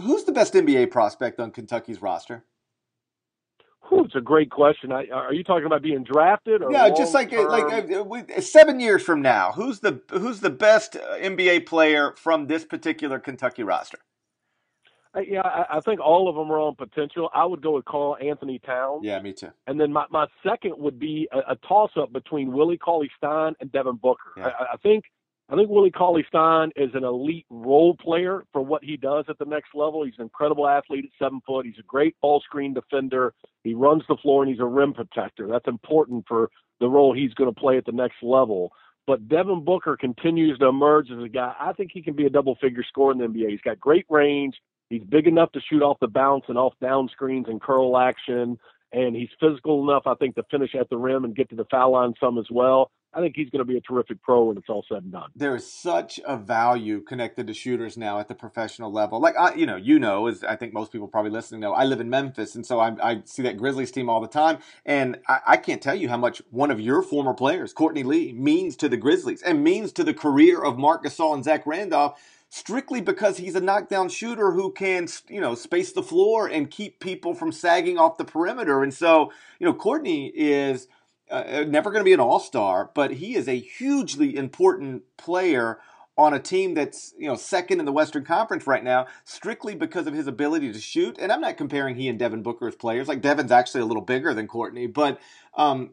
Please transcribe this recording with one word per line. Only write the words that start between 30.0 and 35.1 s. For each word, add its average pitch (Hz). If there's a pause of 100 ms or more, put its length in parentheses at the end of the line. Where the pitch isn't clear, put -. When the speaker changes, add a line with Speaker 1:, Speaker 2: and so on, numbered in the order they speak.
Speaker 2:
He's 123
an 120
incredible 143
athlete 143
at -
seven 131
foot. 131
He's 113
a -
great 151
ball 143
screen 139
defender. 131 (300)
He 117
runs 143
the 143
floor, 139
and 135
he's 120
a 123
rim 135
protector. -